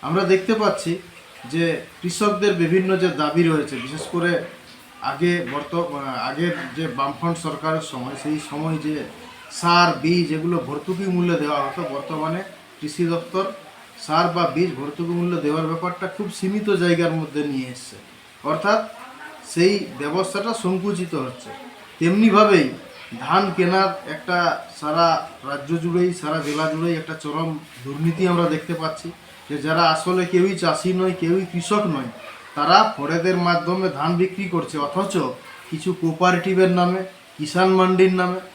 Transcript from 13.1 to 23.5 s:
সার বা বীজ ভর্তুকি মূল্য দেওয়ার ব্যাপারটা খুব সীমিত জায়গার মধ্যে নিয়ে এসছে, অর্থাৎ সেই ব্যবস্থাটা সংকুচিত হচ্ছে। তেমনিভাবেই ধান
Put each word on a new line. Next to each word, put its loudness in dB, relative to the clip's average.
সার 4
বা 2
বীজ 2
ভর্তুকি -4
মূল্য 2
দেওয়ার 2
ব্যাপারটা -4
খুব -4
সীমিত -2
জায়গার 4
মধ্যে -4
নিয়ে -4
এসছে, -16
অর্থাৎ 2
সেই 6
ব্যবস্থাটা -2
সংকুচিত -2
হচ্ছে। -6
তেমনিভাবেই 6
ধান 2